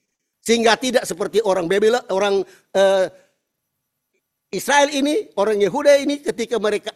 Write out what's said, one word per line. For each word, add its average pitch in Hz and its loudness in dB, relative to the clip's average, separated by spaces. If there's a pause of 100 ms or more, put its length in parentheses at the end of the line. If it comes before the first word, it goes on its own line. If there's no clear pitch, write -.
(420)
Sehingga 226 2
tidak 240 -2
seperti 185 -4
orang 185 0
Babylon, 220 2
orang, 196 0 (320)
eh, 190 2 (1400)
Israel 277 0
ini, 294 -2
orang 208 0
Yehuda 277 2
ini, 285 -4
ketika 226 -6
mereka 208 -4